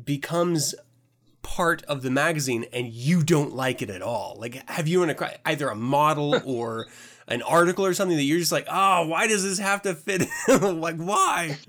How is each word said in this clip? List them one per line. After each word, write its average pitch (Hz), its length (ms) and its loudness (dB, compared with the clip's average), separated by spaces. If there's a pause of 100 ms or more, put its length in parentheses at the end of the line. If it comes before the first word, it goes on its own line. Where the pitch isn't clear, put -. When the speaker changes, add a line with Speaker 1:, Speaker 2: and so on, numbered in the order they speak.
Speaker 1:
becomes 160 680 0 (680)
part 170 420 0
of 139 180 -4
the 131 80 -2
magazine 135 640 0
and 123 160 -4
you 131 340 2
don't 143 320 2
like 127 280 -2
it 104 80 -6
at 92 120 -10
all? 104 360 -6
Like, 120 320 -12
have 156 180 -2
you 180 120 4
run 170 100 2
across - 220 -6 (120)
either 151 240 -2
a 113 60 -4
model 147 680 2
Speaker 2:
<laughs> - 40 -14
Speaker 1:
or 117 400 -4 (420)
an 117 140 -2
article 175 420 4
or 185 80 4
something 180 240 0
that 143 60 2
you're 143 160 2
just 170 140 0
like, 151 180 -2
"Oh, 180 380 2
why 170 180 0
does 214 160 2
this 190 160 -2
have 196 240 -2
to 190 120 -2
fit - 280 -2 (260)
in?" 185 320 4
<laughs> - 0 -
Like, 165 160 -4
why? 175 600 0 (100)